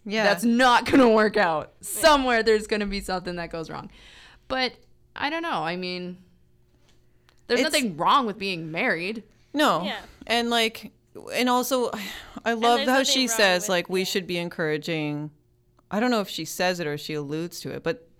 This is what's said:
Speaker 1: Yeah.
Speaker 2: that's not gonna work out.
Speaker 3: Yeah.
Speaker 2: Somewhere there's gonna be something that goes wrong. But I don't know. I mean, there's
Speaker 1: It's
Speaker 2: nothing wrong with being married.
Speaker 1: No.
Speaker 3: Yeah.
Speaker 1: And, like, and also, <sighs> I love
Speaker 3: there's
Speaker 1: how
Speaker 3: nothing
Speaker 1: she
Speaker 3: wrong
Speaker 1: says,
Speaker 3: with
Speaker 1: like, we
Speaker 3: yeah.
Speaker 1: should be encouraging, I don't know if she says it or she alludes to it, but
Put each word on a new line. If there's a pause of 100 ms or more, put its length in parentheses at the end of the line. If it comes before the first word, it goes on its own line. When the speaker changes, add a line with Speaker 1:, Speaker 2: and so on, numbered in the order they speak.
Speaker 1:
Yeah.
Speaker 2:
that's
not
gonna
work
out. (100)
Speaker 3:
Yeah.
Speaker 2:
Somewhere
there's
gonna
be
something
that
goes
wrong. (580)
But (420)
I
don't
know.
I
mean, (1300)
there's
Speaker 1:
It's
Speaker 2:
nothing
wrong
with
being
married. (300)
Speaker 1:
No.
Speaker 3:
Yeah. (280)
Speaker 1:
And,
like, (420)
and
also, (260)
<sighs>
I
love
Speaker 3:
there's
Speaker 1:
how
Speaker 3:
nothing
Speaker 1:
she
Speaker 3:
wrong
Speaker 1:
says,
Speaker 3:
with
Speaker 1:
like,
we
Speaker 3:
yeah.
Speaker 1:
should
be
encouraging, (580)
I
don't
know
if
she
says
it
or
she
alludes
to
it,
but (120)